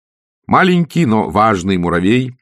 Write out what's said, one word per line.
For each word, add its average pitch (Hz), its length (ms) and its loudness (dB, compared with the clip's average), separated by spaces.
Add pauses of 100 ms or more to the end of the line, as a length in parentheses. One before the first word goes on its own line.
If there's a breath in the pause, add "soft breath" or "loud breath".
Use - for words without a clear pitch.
(460)
Маленький, 175 580 0
но 110 240 0
важный 98 480 0
муравей, 95 640 -2